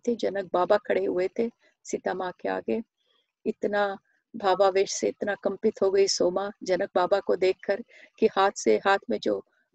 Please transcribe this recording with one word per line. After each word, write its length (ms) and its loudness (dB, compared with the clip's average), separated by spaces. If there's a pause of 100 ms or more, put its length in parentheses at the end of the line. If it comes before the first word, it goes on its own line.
थे, 80 0
जनक 360 -4
बाबा 240 2
खड़े 280 -2
हुए 240 -2 (100)
थे 120 -2 (340)
सीता 300 -6
माँ 260 -6
के 80 -6
आगे। 340 -4 (640)
इतना 520 -2 (380)
भावावेश 560 2
से 160 -2
इतना 260 -4
कंपित 480 -2
हो 80 2
गई 160 4
सोमा 440 0 (120)
जनक 320 -2
बाबा 260 2
को 160 0
देखकर 480 -2 (340)
कि 80 4
हाथ 240 2
से, 260 2
हाथ 220 2 (120)
में 80 -2
जो 280 -4 (280)